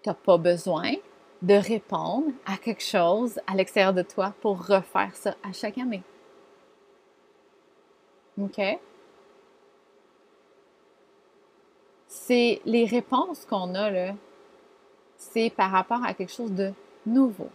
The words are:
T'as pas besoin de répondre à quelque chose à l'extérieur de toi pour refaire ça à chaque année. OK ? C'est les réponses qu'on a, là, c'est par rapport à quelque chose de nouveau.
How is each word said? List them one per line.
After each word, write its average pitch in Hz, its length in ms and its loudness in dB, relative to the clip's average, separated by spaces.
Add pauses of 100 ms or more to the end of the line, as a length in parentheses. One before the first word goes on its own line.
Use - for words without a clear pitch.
T'as 202 120 -4
pas 180 220 6
besoin 175 580 0 (480)
de 190 120 6
répondre 202 760 0 (140)
à 190 100 -4
quelque - 260 -8
chose 202 640 2
à 190 80 -4
l'extérieur 190 400 2
de 180 80 2
toi 196 380 -4
pour 185 260 -2
refaire 190 480 2
ça - 200 -4 (140)
à 185 40 -10
chaque 208 260 -8
année. 226 240 -6 (2500)
OK ? 202 200 -6 (3500)
C'est - 580 0
les 233 200 2
réponses 254 600 -2
qu'on 180 300 -6
a, 202 160 -2
là, 185 240 -4 (1040)
c'est 226 340 -2
par 190 200 0
rapport 233 340 0
à 190 100 -4
quelque 185 180 -10
chose 226 200 -8
de 196 200 -4 (340)
nouveau. 233 480 2